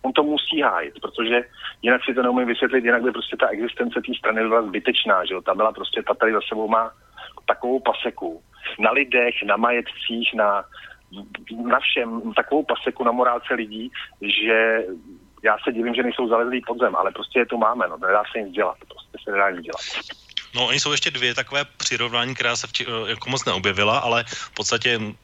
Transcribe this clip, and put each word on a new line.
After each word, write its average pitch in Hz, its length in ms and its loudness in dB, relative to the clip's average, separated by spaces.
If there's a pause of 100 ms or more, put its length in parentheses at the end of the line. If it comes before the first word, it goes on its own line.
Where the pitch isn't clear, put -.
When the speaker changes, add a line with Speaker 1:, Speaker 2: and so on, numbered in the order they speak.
Speaker 1:
On 262 100 -2
to 156 100 4
musí 147 380 0
hájit, 90 400 0
protože 117 420 0 (400)
jinak 123 220 2
si 131 100 -2
to 127 80 2
neumím 123 240 2
vysvětlit, 120 380 2
jinak 120 180 4
by 123 100 2
prostě - 240 -6
ta 117 120 4
existence 120 580 -2
té 123 120 -4
strany 110 240 0
byla 113 200 4
zbytečná, 101 600 0
že 92 100 -4
jo. 90 80 -6
Ta 92 120 0
byla 107 180 2
prostě, 98 300 -6
ta 101 120 0
tady 113 180 2
za 104 160 2
sebou 110 200 -2
má 113 220 2 (560)
takovou 123 340 0
paseku. - 600 -2 (360)
Na 110 120 4
lidech, 123 440 4 (120)
na 104 100 4
majetcích, 117 760 0
na, 101 300 2 (1000)
na 127 140 4
všem 117 540 -2
takovou 143 280 2
paseku 123 420 -2
na 117 80 4
morálce 123 420 2
lidí, 110 360 -6 (300)
že 113 600 4 (600)
já 107 220 4
se 127 80 0
divím, 117 220 0
že 123 80 0
nejsou 120 260 0
zalezlí 120 380 2
pod 123 120 -4
zem, 101 180 2
ale 92 140 2
prostě 104 280 -4
je 117 80 2
to 120 120 -4
máme, 113 300 2
no, 82 100 -8
nedá 95 240 2 (100)
se 117 100 -4
nic 95 120 -10
dělat, 98 220 0 (120)
prostě - 360 -20
se 107 60 -6
nedá 98 200 2
nic 87 120 -8
dělat. 82 200 -10 (720)
Speaker 2:
No, 214 120 0
oni 135 140 2
jsou 147 120 -2
ještě 147 180 0
dvě 123 240 -2
takové 139 300 -2
přirovnání, 120 720 -4
která 120 220 0
se - 100 -6
v - 60 -14
Či-, - 140 -4 (200)
jako 113 240 -6
moc 131 140 -2
neobjevila, 101 540 2
ale 117 300 0
v - 260 -12
podstatě 117 460 0 (240)